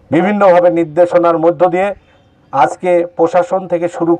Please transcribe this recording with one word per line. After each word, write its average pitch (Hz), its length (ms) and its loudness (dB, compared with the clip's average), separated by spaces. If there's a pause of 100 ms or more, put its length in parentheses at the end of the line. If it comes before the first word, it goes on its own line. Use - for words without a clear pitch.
(120)
বিভিন্নভাবে 180 580 2 (100)
নির্দেশনার 170 640 0
মধ্য 170 180 0 (120)
দিয়ে 185 140 -2 (680)
আজকে 156 380 -2 (260)
প্রশাসন 175 440 0 (100)
থেকে 170 160 -2 (100)
শুরু 170 220 0